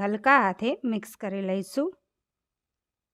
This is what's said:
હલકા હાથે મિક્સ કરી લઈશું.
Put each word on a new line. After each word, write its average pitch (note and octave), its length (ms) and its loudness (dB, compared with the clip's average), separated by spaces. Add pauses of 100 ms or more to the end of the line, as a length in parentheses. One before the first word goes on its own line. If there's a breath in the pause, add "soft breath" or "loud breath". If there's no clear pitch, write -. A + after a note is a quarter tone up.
હલકા G#3+ 420 4
હાથે G3 260 0 (220)
મિક્સ G#3 240 -6
કરી G3 340 -6
લઈશું. A#3 380 -2 (1300)